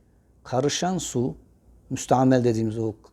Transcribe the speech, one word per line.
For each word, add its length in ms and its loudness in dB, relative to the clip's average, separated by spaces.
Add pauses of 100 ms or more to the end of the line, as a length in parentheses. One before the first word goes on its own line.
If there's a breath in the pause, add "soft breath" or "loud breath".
(440)
karışan 540 -2
su, 360 -4 (560)
müstamel 540 2
dediğimiz 340 0
o, 160 -4 (180)